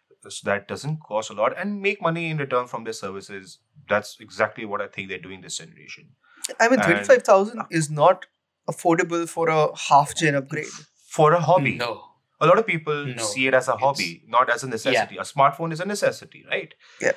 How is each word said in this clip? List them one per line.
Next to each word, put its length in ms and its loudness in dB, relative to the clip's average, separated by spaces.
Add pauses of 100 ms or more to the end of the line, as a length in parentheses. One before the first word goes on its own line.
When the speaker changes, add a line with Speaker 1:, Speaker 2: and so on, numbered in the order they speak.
(300)
Speaker 1:
so 160 -14
that 240 -2
doesn't 320 -6
cost 280 -6
a 40 -14
lot, 240 0
and 240 -6
make 200 -4
money 280 -2
in 80 -4
return 280 -2
from 200 -10
their 80 -8
services. 640 -14 (300)
That's 320 0
exactly 420 -4
what 160 -6
I 80 -6
think 220 -12
they're 100 -10
doing 220 -18
this 160 -12
generation. 540 -20 (500)
Speaker 2:
I 80 4
mean, 100 4
Speaker 1:
And 80 2
Speaker 2:
thirty-five 360 4
thousand 480 4
is 180 -2
not 360 4 (440)
affordable 580 -2
for 220 -2
a 260 2
half-gen 580 2
upgrade. 380 -6 (380)
Speaker 1:
For 240 4
a 80 4
hobby. 340 2
Speaker 3:
No. 300 -8 (340)
Speaker 1:
A 80 2
lot 100 8
of 80 2
people 420 -4
Speaker 3:
No. 140 -8
Speaker 1:
see 260 0
it 60 2
as 140 4
a 60 2
Speaker 3:
It's 80 -4
Speaker 1:
hobby, 460 -2
not 220 4
as 140 -2
a 60 -6
necessity. 460 -2
Speaker 3:
Yeah. 60 -8
Speaker 1:
A 40 -8
smartphone 480 0
is 80 -6
a 40 -8
necessity, 640 -4
right? 240 -6 (280)
Speaker 2:
Yeah. 160 0